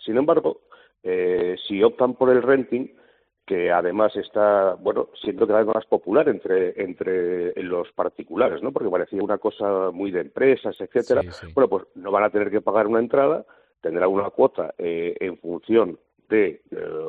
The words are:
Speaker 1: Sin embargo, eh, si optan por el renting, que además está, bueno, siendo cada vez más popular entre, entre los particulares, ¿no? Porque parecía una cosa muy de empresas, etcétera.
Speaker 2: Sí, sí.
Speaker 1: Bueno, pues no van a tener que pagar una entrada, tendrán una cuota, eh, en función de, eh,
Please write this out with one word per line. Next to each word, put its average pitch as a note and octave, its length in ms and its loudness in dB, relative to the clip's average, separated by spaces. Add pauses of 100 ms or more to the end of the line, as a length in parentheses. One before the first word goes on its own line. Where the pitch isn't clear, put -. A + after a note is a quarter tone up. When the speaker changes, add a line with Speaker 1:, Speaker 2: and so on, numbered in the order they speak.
Speaker 1:
Sin A2 140 -4
embargo, D#3 460 0 (400)
eh, F2+ 540 0 (120)
si G2 140 0
optan A#2+ 320 2
por B2+ 160 2
el B2+ 120 6
renting, C3 480 0 (560)
que F2+ 240 0
además F2+ 460 0
está, G2+ 580 2
bueno, F#2 360 -2 (120)
siendo G#2+ 240 0
cada G#2+ 160 4
vez G#2+ 100 0
más - 140 -2
popular B2 420 2
entre, F#2+ 540 0
entre F2+ 680 -4 (100)
los F2 300 -6
particulares, F2+ 680 -2
¿no? B2+ 120 -6
Porque A#2 180 -2
parecía F#2 320 -2
una G2+ 160 -2
cosa G2 540 -2
muy G2 180 -4
de F2+ 120 -4
empresas, A#2 580 0
etcétera. B2 420 0
Speaker 2:
Sí, F2 80 -8
sí. E2+ 240 -18
Speaker 1:
Bueno, C3 140 4
pues F#2+ 160 -4 (100)
no F#2 160 -12
van G2+ 140 4
a G#2+ 60 2
tener G#2 200 0
que G#2 100 0
pagar G#2 280 0
una A2+ 100 2
entrada, C#3 480 0 (340)
tendrán F2 280 0
una G2 220 0
cuota, G#2 480 0
eh, E2+ 420 -4
en F#2 180 -6
función F2 580 0 (320)
de, G#2+ 320 0 (120)
eh, E2 160 -10 (200)